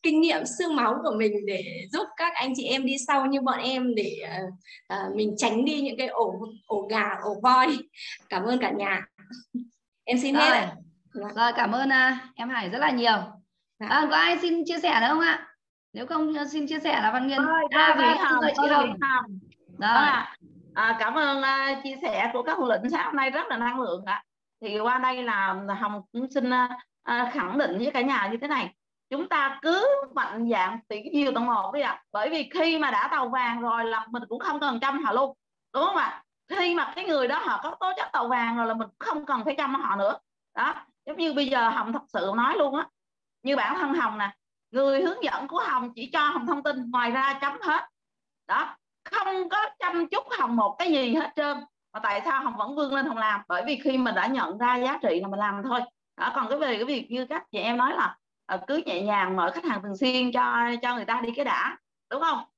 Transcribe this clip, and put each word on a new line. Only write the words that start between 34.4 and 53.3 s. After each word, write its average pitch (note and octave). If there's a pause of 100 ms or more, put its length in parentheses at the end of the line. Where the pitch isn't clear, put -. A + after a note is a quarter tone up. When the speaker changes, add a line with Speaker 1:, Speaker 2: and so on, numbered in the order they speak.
Speaker 3:
không D4+
cần A#3+
chăm C#4
họ G#3
luôn. C4+ (380)
Đúng C#4
không F#4+
ạ? - (240)
Khi F4
mà D#4+
cái F#4
người C#4+
đó D4
họ B3
có D#4
tố F#4
chất -
tàu A#3+
vàng A#3
rồi A#3
là A3+
mình A3+ (100)
không D4+
cần B3
phải C#4+
chăm C#4
họ A3+
nữa. G3 (380)
Đó. C#4 (320)
Giống D4+
như E4
bây C#4
giờ B3
Hồng A3
thật G3 (100)
sự F#3+
nói C4
luôn C#4
á. D4+ (560)
Như C4+
bản A#3+
thân D4
Hồng G#3+
nè, G3+ (400)
người C4+
hướng F#4+
dẫn C#4
của E4
Hồng A#3+
chỉ B3
cho D4
Hồng B3+
thông C#4+
tin, C4
ngoài A#3+
ra C4+
chấm C#4+ (100)
hết. D#4+ (640)
Đó. A#3 (280)
Không F#4+
có G4+ (200)
chăm E4+
chút G#4+ (140)
Hồng A#3+
một -
cái F4
gì C4
hết D#4
trơn. D4 (360)
Mà G#3+
tại G3+
sao C#4
Hồng A#3
vẫn B3
vươn C#4
lên C4+
Hồng A#3
làm? G#3+